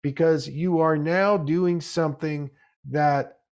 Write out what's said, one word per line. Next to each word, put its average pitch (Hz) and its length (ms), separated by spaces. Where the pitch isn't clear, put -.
because 156 460
you 160 320
are 160 180
now 185 400
doing 170 440
something 151 680
that 143 500